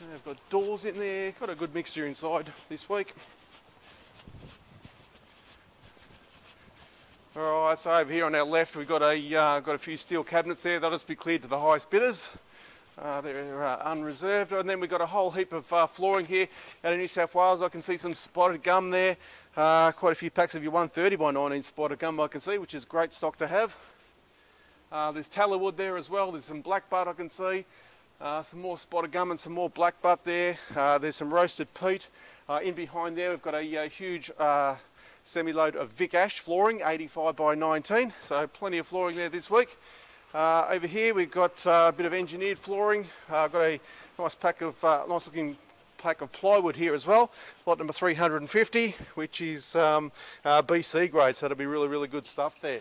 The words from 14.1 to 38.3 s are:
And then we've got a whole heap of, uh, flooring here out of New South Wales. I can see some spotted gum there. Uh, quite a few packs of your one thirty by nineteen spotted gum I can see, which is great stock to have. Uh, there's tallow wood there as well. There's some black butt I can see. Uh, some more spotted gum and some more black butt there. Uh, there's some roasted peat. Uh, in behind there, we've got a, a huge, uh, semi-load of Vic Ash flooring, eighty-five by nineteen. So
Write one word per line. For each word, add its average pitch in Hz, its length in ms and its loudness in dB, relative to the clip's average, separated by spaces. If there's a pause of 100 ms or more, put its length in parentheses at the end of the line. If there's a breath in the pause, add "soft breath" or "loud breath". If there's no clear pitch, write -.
And 190 160 -2
then 190 120 -2
we've 175 100 -4
got 175 100 0
a 170 60 2
whole 185 240 0
heap 185 220 -4
of, 160 200 -6
uh, 170 140 6
flooring 190 400 0
here 185 220 2 (360 loud breath)
out 170 80 2
of 175 60 0
New 180 80 -2
South 170 260 0
Wales. 180 300 4
I 180 60 0
can 170 140 -8
see 185 140 -2
some 170 180 -6
spotted 175 500 0
gum 180 260 4
there. 185 260 2 (400 loud breath)
Uh, 160 360 6
quite 180 180 2
a 160 60 0
few 165 140 -6
packs 170 260 0
of 151 80 -6
your 156 80 -4
one 170 160 2
thirty 190 260 2
by 156 160 2
nineteen 143 320 -2
spotted 147 380 -6
gum 160 180 -4
I 151 80 0
can 147 140 -12
see, 202 180 -4
which 175 160 -10
is 135 100 -10
great 165 300 -2
stock 156 220 -4
to 156 100 -2
have. 196 300 0 (1120 loud breath)
Uh, 151 220 -2
there's 151 160 -10
tallow 202 280 2
wood 185 200 -2
there 190 200 -4
as 160 140 -10
well. 196 220 -2
There's 147 120 -10
some 151 180 -12
black 185 280 -2
butt 185 160 0
I 175 60 -4
can 170 180 -10
see. 190 340 -4 (560 soft breath)
Uh, 147 220 -6
some 170 180 -14
more 180 160 -8
spotted 165 360 -4
gum 180 180 0
and 165 80 -4
some 170 140 -10
more 175 180 -4
black 170 320 0
butt 180 220 4
there. 175 340 0 (180)
Uh, 143 220 4
there's 147 180 -2
some 147 160 -4
roasted 170 420 0
peat. 190 340 -2 (400 loud breath)
Uh, 147 140 -2
in 180 120 -4
behind 165 420 -6
there, 180 140 -2
we've 165 120 -6
got 156 120 -4
a, 156 220 -6
a 151 100 -4
huge, 175 520 -10
uh, 143 360 2 (480 loud breath)
semi-load 160 540 0
of 139 140 -6
Vic - 240 -4
Ash 190 260 2
flooring, 196 440 0
eighty-five 160 520 -2
by 151 180 2
nineteen. 160 640 0
So 147 260 -2